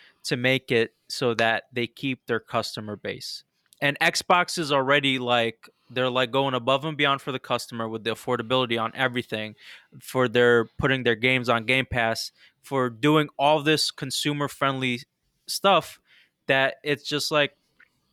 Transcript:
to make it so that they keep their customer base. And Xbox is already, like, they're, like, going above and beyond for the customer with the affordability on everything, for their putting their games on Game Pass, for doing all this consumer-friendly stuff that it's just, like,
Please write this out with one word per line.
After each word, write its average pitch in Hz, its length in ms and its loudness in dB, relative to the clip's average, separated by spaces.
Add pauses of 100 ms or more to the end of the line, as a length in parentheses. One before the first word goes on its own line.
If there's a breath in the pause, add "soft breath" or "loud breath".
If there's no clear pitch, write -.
(240 soft breath)
to 139 120 -2
make 131 360 0
it 113 220 2 (140)
so 120 260 -2
that 113 380 0
they 120 140 -4
keep - 400 -8
their 117 140 -2
customer - 560 -6
base. - 480 -10 (360)
And 143 200 0
Xbox 180 580 0
is 147 140 -4
already, 135 480 2
like, 120 480 0 (200)
they're, 127 220 -2
like, 123 220 0
going 135 220 2
above 131 300 0
and 160 120 -6
beyond 139 260 0
for - 80 -8
the 127 80 -6
customer 117 500 -6
with 110 140 -8
the 113 80 -2
affordability 117 720 0
on 110 140 -4
everything, 117 580 -4 (460 loud breath)
for 131 260 0
their 120 380 6
putting 131 400 -2
their 120 100 4
games 123 340 0
on 117 160 0
Game 127 220 0
Pass, 113 460 -2 (280 soft breath)
for 127 300 -2
doing 147 380 2 (100)
all 147 240 4
this 151 300 2
consumer-friendly 135 1120 -4 (440)
stuff - 540 0 (480 soft breath)
that 135 340 2
it's 147 220 -4
just, - 260 -4
like, 147 220 2 (600)